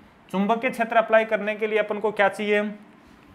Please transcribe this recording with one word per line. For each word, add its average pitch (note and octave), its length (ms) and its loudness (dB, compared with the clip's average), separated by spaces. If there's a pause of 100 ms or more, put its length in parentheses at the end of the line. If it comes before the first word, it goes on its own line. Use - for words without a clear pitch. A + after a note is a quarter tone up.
(320)
चुंबकीय A3 380 0
क्षेत्र A#3 280 -2
अप्लाई A3 280 4
करने G#3 300 -2
के G#3+ 120 -4
लिए G#3+ 120 0
अपन G#3 200 -4
को G#3 120 -2
क्या G3+ 180 2
चाहिए? G#3 400 0 (640)